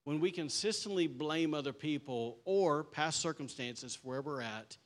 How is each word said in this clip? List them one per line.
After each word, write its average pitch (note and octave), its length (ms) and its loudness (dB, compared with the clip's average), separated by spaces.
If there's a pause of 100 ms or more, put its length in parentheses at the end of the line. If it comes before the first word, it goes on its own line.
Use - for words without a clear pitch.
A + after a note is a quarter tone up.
When D3 140 -2
we F3+ 120 2
consistently F#3 760 0
blame D3+ 480 0
other C#3 180 -2
people C3 720 -2
or F3+ 380 6
past D3+ 380 0
circumstances B2+ 760 -4
for - 140 -12
where C3 140 -2
we're C#3 180 -4
at, A2 460 -8